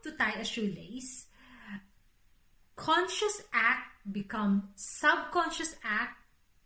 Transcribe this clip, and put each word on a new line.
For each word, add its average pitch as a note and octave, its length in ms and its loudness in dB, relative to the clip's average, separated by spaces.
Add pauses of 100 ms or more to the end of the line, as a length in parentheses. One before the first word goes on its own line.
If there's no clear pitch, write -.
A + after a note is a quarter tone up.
to D4+ 80 -10
tie G#3+ 260 0
a A3+ 60 -4
shoelace, G3+ 840 -4 (1500)
conscious F#4 640 2 (100)
act A#3 600 0
become G3+ 640 0
subconscious D#4+ 1080 0
act A#3 360 0 (480)